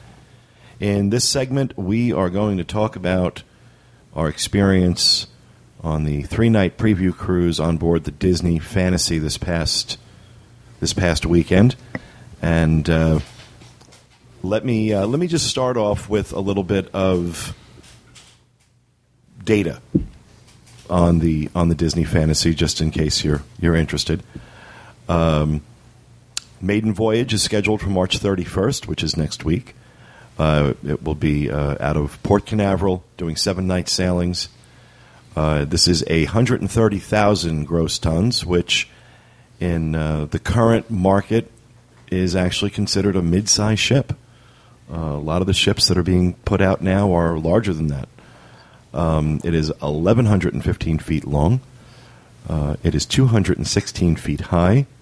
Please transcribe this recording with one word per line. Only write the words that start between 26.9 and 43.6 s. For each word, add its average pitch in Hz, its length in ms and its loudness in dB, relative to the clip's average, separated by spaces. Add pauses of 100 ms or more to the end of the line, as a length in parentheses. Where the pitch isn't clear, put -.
voyage 110 400 0
is 98 80 0
scheduled 104 380 0
for - 80 -6
March 92 300 0
thirty-first, 98 680 -2
which - 160 -6
is 76 140 -4
next 76 280 -4
week. 80 300 -2 (640)
Uh, 76 360 2 (120)
it 73 160 -4
will 78 140 -4
be, 73 340 0
uh, 71 300 -2
out 73 160 -2
of 73 260 -6
Port 101 240 2
Canaveral, 98 560 0 (140)
doing 82 180 -6
seven 95 320 -2
night 90 220 -2
sailings. 90 600 -2 (840)
Uh, 78 300 0
this 82 240 0
is 85 180 2
a 80 200 2
hundred 120 340 0
and 98 100 -4
thirty 104 300 2
thousand 87 640 0
gross 80 340 -2
tons, 85 480 0
which 87 420 0 (720)
in, 82 380 -2
uh, 78 300 -2
the 82 120 -4
current 113 500 2
market 98 600 2 (640)
is 92 240 0
actually 92 340 0
considered 98 460 0
a 90 60 2
mid-size 104 580 2